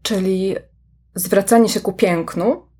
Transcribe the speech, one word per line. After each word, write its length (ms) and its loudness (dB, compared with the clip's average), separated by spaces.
czyli 540 -2
zwracanie 540 2
się 100 -2
ku 140 -4
pięknu. 720 -2